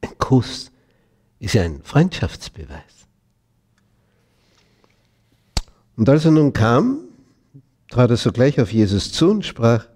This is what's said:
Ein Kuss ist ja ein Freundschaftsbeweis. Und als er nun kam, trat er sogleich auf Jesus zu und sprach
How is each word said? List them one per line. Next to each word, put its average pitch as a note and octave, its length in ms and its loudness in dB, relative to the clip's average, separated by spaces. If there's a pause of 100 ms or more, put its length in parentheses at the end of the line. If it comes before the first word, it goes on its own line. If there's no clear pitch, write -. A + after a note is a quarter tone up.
Ein - 180 -14
Kuss - 540 -2 (640)
ist G#2+ 160 -8
ja G#2+ 80 4
ein D#2 220 -6
Freundschaftsbeweis. - 1200 -6 (3000)
Und A2 140 0
als D3+ 160 2
er D#3+ 80 4
nun D3+ 200 4
kam, D#3+ 500 0 (880)
trat A#2+ 220 2
er A#2+ 60 2
sogleich B2 440 0
auf G2+ 120 0
Jesus G2+ 400 0
zu E3 180 2
und G#3 140 -2
sprach A#2 520 0